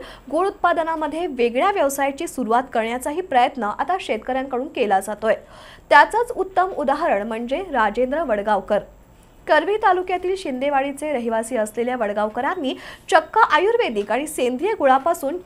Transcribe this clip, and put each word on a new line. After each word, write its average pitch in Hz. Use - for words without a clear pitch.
गुळ 339
उत्पादनामध्ये 330
वेगळ्या 247
व्यवसायाची 277
सुरुवात 240
करण्याचाही 254
प्रयत्न 262
आता 294
शेतकऱ्यांकडून 262
केला 208
जातोय. 214
त्याचंच 330
उत्तम 381
उदाहरण 269
म्हणजे 240
राजेंद्र 254
वडगावकर. 208
करवीर 339
तालुक्यातील 370
शिंदेवाडीचे 277
रहिवासी 226
असलेल्या 233
वडगावकरांनी 247
चक्क 320
आयुर्वेदिक 349
आणि 277
सेंद्रिय 285
गुळापासून 285